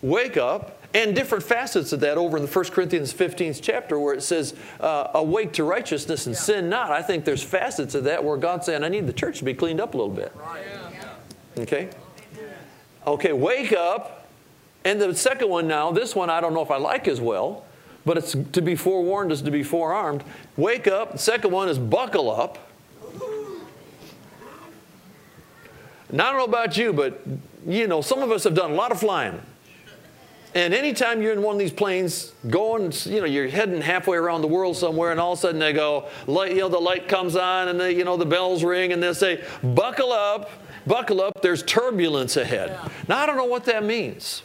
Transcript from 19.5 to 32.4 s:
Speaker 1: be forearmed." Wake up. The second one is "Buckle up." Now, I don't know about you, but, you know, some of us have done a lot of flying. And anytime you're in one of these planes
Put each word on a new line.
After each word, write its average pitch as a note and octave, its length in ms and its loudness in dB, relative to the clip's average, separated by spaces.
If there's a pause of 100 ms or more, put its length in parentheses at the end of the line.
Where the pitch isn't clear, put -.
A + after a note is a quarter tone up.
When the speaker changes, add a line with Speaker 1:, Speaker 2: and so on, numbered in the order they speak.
Speaker 1:
be D3 100 0
forearmed." E3 640 -2 (320)
Wake G#3 320 2
up. G3+ 240 0
The C#3 60 -8
second G#3+ 340 2
one F#3+ 160 2
is C#3+ 100 2
"Buckle D#3 500 2
up." A2 300 -2 (3500)
Now, F#3+ 140 4
I C4+ 40 2
don't C4+ 80 2
know B3+ 40 4
about A3+ 320 2
you, A3 160 2
but, C#3 300 0 (440)
you G#3 200 0
know, D#3+ 160 2
some C4 180 0
of B3+ 100 0
us G#3+ 140 0
have F#3 80 4
done E3 180 2
a D3 40 0
lot A#3 180 2
of F3+ 80 -2
flying. D3 400 0 (1120)
And F3 200 2
anytime A#3+ 480 0
you're A3 100 2
in G3+ 80 0
one G#3 140 2
of G3+ 40 0
these F3+ 140 0
planes F#3 600 -2 (160)